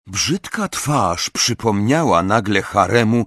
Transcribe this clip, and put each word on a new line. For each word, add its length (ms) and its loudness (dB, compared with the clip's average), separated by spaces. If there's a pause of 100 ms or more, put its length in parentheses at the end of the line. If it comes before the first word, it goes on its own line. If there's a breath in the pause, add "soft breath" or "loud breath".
Brzydka 600 -4
twarz 600 -2
przypomniała 960 0
nagle 380 0
Haremu 640 2